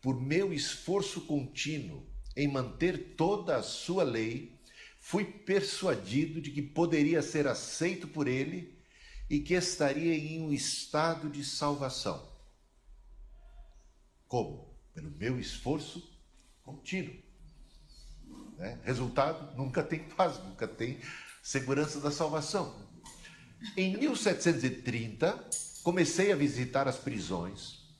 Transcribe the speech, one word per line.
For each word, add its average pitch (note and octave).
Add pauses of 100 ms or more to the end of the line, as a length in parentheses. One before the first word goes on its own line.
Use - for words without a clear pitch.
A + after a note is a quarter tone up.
"Por B2+
meu E3+
esforço F3+
contínuo C3 (320)
em C#3+
manter C#3
toda E3+
a A2
sua -
lei, A#2 (380)
fui G3+
persuadido D#3
de C#3+
que C#3+
poderia D#3+
ser D3
aceito D#3+
por D3+
ele C#3+ (520)
e D3
que E3+
estaria D#3+
em D#3
um D#3
estado D3+
de C#3+
salvação." C#3 (2000)
Como? A#2 (160)
Pelo D2+
meu G#2+
esforço - (460)
contínuo. - (1400)
Né? A2
Resultado: C3+
nunca C#3
tem D#3
paz, -
nunca -
tem A#2+ (440)
segurança C#3
da C#3+
salvação. D3+ (920)
Em F#3+
mil B3+
setecentos E3
e B2+
trinta, A#2+ (500)
comecei F#3
a F3
visitar C3+
as B2+
prisões F#2 (140)